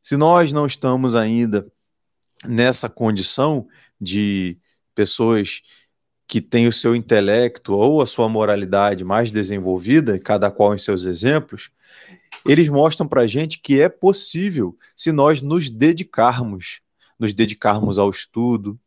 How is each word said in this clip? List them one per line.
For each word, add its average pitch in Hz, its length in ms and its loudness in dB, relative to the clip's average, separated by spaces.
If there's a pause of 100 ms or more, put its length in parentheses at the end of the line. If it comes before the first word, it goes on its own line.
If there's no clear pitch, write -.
Se - 160 -4
nós 165 340 4
não 147 140 0
estamos 127 500 -2
ainda 110 500 0 (800)
nessa 120 440 0
condição 117 760 0 (340)
de 95 580 -4 (360)
pessoas 110 680 0 (680)
que 113 120 -2
têm 117 260 2
o 113 60 2
seu 117 200 0
intelecto 113 800 0
ou 135 280 2
a 123 40 2
sua 117 220 -2
moralidade 101 760 0
mais 110 260 -2
desenvolvida, 101 880 -2
cada 101 320 0
qual 104 240 2
em - 20 -10
seus 95 280 -4
exemplos, 113 680 -4 (760)
eles 147 220 6
mostram 147 400 0
pra 131 180 2
gente 147 340 -4
que 139 220 2
é 165 60 4
possível 180 920 -2 (160)
se - 200 -2
nós 147 280 2
nos 143 280 -2
dedicarmos, 120 1120 -2 (360)
nos 107 160 -2
dedicarmos 104 640 0
ao 101 120 2
estudo 113 760 -4